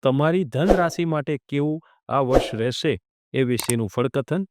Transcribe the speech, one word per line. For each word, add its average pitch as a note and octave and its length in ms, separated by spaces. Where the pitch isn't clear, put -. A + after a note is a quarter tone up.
તમારી D3+ 420
ધન C3 220
રાશિ F3 380
માટે D3+ 340
કેવું D3+ 320
આ C3+ 120
વર્ષ C3 340
રહેશે B2 440
એ C3+ 100
વિશેનું A#2+ 460
ફળકથન. C#3 640